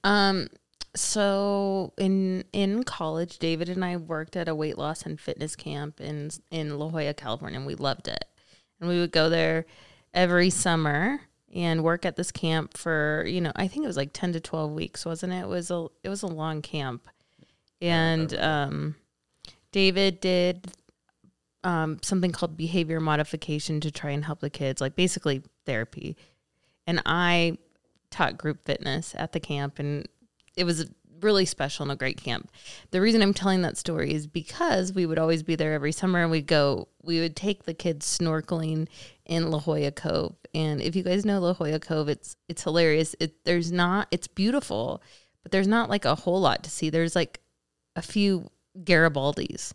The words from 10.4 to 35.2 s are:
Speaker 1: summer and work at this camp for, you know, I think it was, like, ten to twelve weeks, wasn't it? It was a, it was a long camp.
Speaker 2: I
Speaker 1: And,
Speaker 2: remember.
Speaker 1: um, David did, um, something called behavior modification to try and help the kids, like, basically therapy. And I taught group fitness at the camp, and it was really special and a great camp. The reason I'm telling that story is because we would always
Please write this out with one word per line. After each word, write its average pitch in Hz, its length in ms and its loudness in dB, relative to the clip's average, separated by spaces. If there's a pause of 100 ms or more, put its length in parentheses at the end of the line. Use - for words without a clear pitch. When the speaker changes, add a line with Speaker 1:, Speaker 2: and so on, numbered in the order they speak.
Speaker 1:
summer 165 720 2 (340)
and 165 300 0
work 170 200 2
at 175 120 -2
this 175 160 -4
camp 160 440 -2
for, 151 520 0
you 180 120 -2
know, 165 140 -2
I 190 140 -2
think 294 160 -4
it 269 40 -2
was, 175 80 -4
like, 139 160 -2
ten 180 200 -2
to 165 80 -2
twelve 156 320 -4
weeks, - 340 -8
wasn't 170 260 -6
it? 180 120 -4
It 98 40 -8
was 175 220 -4
a, 170 160 -4 (160)
it 185 60 -6
was 196 140 -6
a 214 40 -4
long 156 360 -4
camp. 135 440 -6 (720)
Speaker 2:
I - 40 -8
Speaker 1:
And, 165 480 2
Speaker 2:
remember. - 160 0
Speaker 1:
um, 147 480 -2 (760)
David 190 500 4
did, 180 520 2 (880)
um, 160 400 0
something 180 300 2
called 160 240 -4
behavior 165 440 0
modification 151 800 -2
to 151 120 -2
try - 180 -6
and 147 140 -2
help 151 160 -6
the 147 100 -4
kids, 135 300 -2
like, 135 160 -2
basically 156 460 2 (220)
therapy. - 520 -6 (680)
And 170 200 0
I 170 520 2 (520)
taught - 280 -2
group - 260 -6
fitness 143 520 -4
at - 160 -6
the 170 80 -2
camp, 143 380 -6
and 143 280 -4 (500)
it 175 80 0
was 165 220 0 (340)
really 196 240 4
special 147 400 -4
and 139 80 -4
a 139 40 -4
great - 240 -4
camp. - 300 -8 (400)
The 185 100 2
reason 220 220 6
I'm 196 100 6
telling 190 300 2
that - 140 -2
story 160 360 -2
is 151 140 -2
because 185 640 -2
we 185 140 0
would 160 120 0
always 160 260 2